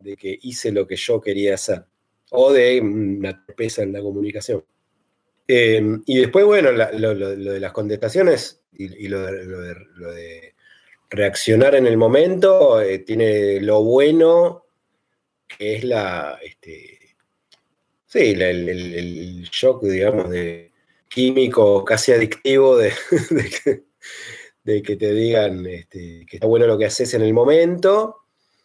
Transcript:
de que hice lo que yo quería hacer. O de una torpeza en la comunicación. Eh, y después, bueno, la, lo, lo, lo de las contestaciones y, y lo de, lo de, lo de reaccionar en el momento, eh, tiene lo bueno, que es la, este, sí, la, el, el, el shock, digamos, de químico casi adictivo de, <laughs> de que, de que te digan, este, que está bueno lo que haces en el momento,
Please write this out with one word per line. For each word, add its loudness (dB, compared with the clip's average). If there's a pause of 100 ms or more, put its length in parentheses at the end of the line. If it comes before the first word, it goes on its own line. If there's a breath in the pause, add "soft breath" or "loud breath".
de -16
que -12
hice -8
lo -2
que -8
yo -2
quería -2
hacer. -6 (460)
O 4
de 4
una -6
torpeza -8
en -6
la -12
comunicación. -8 (840)
Eh, 4 (240)
y 2
después, 4
bueno, 4
la, 0
lo, -2
lo, -6
lo -8
de -6
las -8
contestaciones -2 (100)
y, -16
y -12
lo -6
de, -10
lo -14
de, -14 (220)
lo -16
de -20 (560 soft breath)
reaccionar 2
en 4
el 2
momento, 4
eh, -2
tiene -2
lo 2
bueno, 2 (840)
que -8
es -8
la, -6
este, -20 (1080)
sí, 2
la, 0
el, -4
el, -8
el -12
shock, -2
digamos, -2
de -8 (380)
químico 2
casi 0
adictivo 2
de, 2 (180)
<laughs> -2
de 0
que, -6 (840 loud breath)
de -2
que -6
te -2
digan, -2
este, -18
que -20
está -4
bueno 4
lo 2
que 0
haces -4
en 0
el 2
momento, 2 (400)